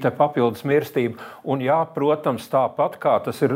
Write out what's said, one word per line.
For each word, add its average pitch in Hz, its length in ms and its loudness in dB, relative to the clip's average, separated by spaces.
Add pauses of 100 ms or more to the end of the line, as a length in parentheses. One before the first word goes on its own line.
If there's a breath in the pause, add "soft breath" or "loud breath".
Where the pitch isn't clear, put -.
te 131 80 2
papildus 123 560 0
mirstība. 135 560 0 (240 loud breath)
Un 135 160 -2
jā, 135 160 2 (160)
protams, 147 560 0
tāpat 135 480 0
kā 135 220 2 (100)
tas - 160 -4
ir 131 100 2